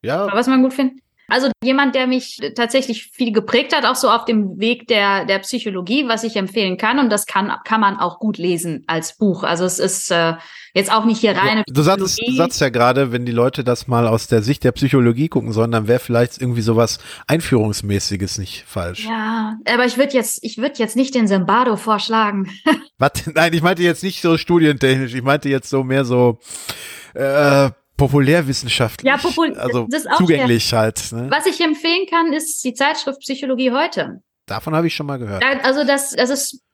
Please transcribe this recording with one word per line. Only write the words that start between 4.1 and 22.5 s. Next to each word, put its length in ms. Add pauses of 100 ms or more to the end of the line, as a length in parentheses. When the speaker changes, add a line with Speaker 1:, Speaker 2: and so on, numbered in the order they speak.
Speaker 2:
auf 140
dem 340
Weg 300
der, 360
der 140
Psychologie, 680
was 160
ich 120
empfehlen 420
kann. 220
Und 100
das 160
kann, 260 (120)
kann 180
man 160
auch 220
gut 180
lesen 480
als 320
Buch. 260
Also 220
es 140
ist, 320
äh, 220 (420)
jetzt 180
auch 100
nicht 180
hier 140
reine 300
Speaker 1:
Du, 80
du 80
sagtest, 380
du 20
Speaker 2:
Psychologie. 160
Speaker 1:
sagst 240
ja 80
gerade, 420
wenn 140
die 60
Leute 320
das 240
mal 180
aus 220
der 160
Sicht 200
der 100
Psychologie 540
gucken 240
sollen, 200
dann 160
wäre 100
vielleicht 420
irgendwie 220
sowas 380 (260)
Einführungsmäßiges 1120
nicht 300
falsch. 400
Speaker 2:
Ja, 500 (100)
aber 180
ich 120
würd 160
jetzt, 300
ich 160
würd 180
jetzt 180
nicht 200
den 120
Zimbardo 480
vorschlagen. 760 (140)